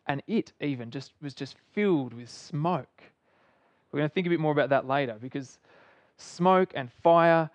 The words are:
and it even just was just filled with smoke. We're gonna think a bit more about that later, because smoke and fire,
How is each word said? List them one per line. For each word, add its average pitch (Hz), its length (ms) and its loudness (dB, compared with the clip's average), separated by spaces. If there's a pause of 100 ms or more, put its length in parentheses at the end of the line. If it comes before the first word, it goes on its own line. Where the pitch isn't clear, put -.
and 139 200 -4
it - 340 -4
even 123 300 -8
just 135 220 -14 (100)
was 143 120 -12
just - 220 -14 (160)
filled 165 400 -2
with 117 180 -18
smoke. 151 720 -6 (880)
We're 143 100 -4
gonna 151 100 -2
think 185 160 -4
a 175 40 0
bit 165 100 0
more 151 120 0
about 139 180 0
that 131 160 0
later, 131 340 -2
because 131 380 -12 (600)
smoke 185 560 2
and 127 180 -8
fire, 165 640 4